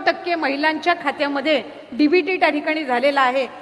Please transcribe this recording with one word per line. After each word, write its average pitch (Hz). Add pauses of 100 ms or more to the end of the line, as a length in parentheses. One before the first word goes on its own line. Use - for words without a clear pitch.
टक्के 339
महिलांच्या 311
खात्यामध्ये 277 (300)
डीबीटी 302
त्या 349
ठिकाणी 311
झालेला 262
आहे. 254 (160)